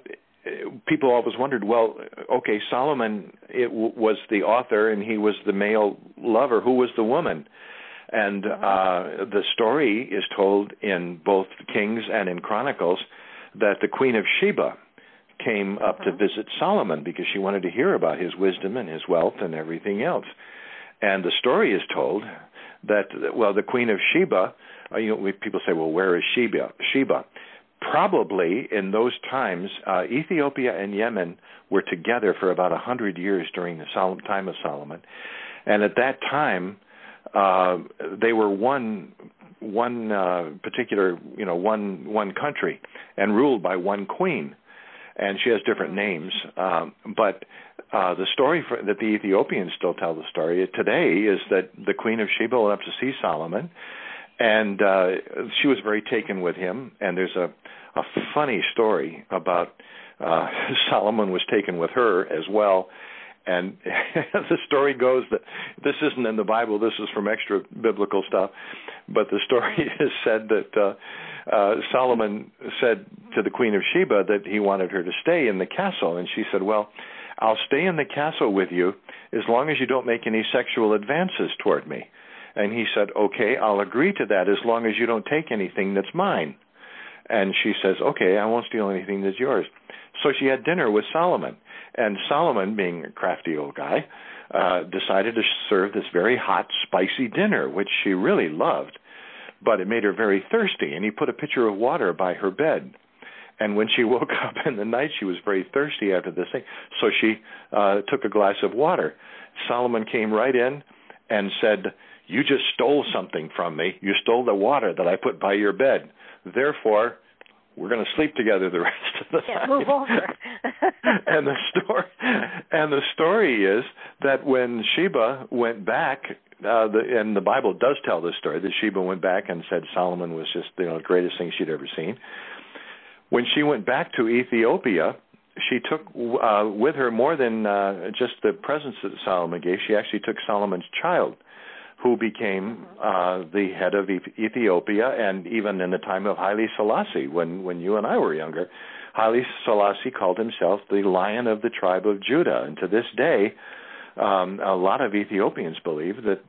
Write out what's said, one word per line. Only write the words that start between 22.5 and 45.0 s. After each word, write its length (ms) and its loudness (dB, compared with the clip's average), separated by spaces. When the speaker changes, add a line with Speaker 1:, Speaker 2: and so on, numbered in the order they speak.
Speaker 1:
that, 220 2
well, 180 4
the 100 2
Queen 260 0
of 100 2
Sheba, 400 2
uh, 40 -2
you 120 0
know, 80 0
we, 160 -2
people 340 -6
say, 60 2
"Well, 180 0
where 240 4
is 80 0
Sheba?" 380 0
Sheba. 320 2
Probably 800 2
in 200 -2
those 220 2
times, 400 -4
uh, 200 0
Ethiopia 720 0
and 180 -4
Yemen 420 -2
were 140 2
together 560 0
for 120 2
about 200 2
a 60 0
hundred 400 -4
years 360 -2
during 240 -6
the 160 -12
Sol-, 320 0
time 220 -4
of 160 -8
Solomon. 380 -8
And 180 4
at 140 2
that 240 2
time, 560 -2
uh, 420 6
they 140 4
were 160 4
one, 640 -2
one, 520 -2
uh, 400 0
particular, 560 0
you 80 -6
know, 100 -2
one, 520 -2
one 260 -2
country 480 -4
and 200 2
ruled 260 4
by 140 0
one 320 -2
queen. 480 -4